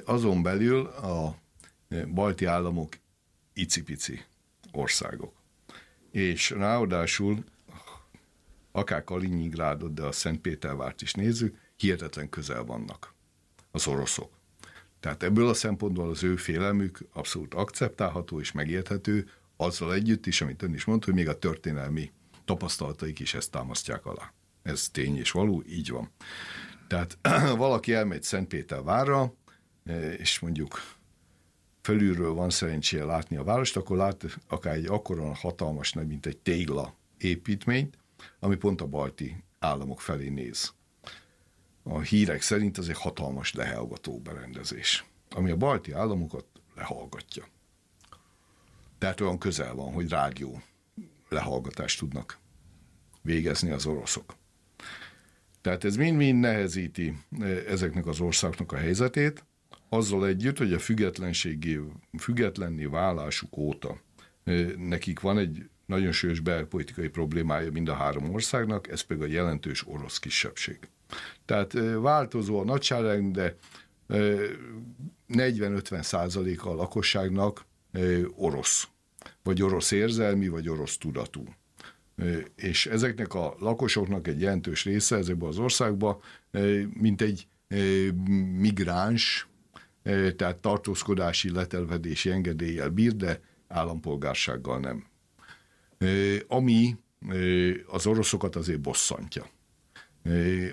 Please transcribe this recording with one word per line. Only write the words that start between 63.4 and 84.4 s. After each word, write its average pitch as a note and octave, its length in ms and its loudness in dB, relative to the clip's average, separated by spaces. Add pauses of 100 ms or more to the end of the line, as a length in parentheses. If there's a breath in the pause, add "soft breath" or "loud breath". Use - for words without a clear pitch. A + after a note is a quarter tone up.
óta, - 440 -4 (420 loud breath)
eh, F2 320 2
nekik F2 440 -2
van G2 180 2
egy D#2 320 0 (180)
nagyon F#2+ 240 2
súlyos E2+ 280 0
belpolitikai E2 680 -2
problémája D#2+ 640 0
mind D#2+ 180 0
a D2 40 0
három C#2+ 400 0
országnak, A2 540 -2
ez - 140 -8
pedig D2+ 220 -4
a D2 40 -2
jelentős D#2 600 -2
orosz - 320 -8
kisebbség. - 600 -4 (640 loud breath)
Tehát, G#2 300 0
eh, A2+ 260 2
változó A#2 580 2
a F#2+ 40 0
nagyságrend, G#2+ 720 2
de, F2+ 200 0 (520 loud breath)
eh, G#2 320 4 (840)
negyven-ötven G#2 760 2
százaléka F2+ 680 0
a E2 60 -2
lakosságnak, G2 920 0 (260)
eh, F2+ 300 4 (140)
orosz, - 520 0 (560 loud breath)
vagy F#2+ 180 2
orosz F#2+ 300 4
érzelmi, G#2 560 4
vagy E2 220 -2
orosz D2+ 280 -2
tudatú. C2 460 -6 (720 loud breath)
Ö, F2 220 0 (180)
és F2+ 300 0
ezeknek A2+ 480 0
a E2+ 260 -2
lakosoknak G2+ 680 0
egy D2+ 140 0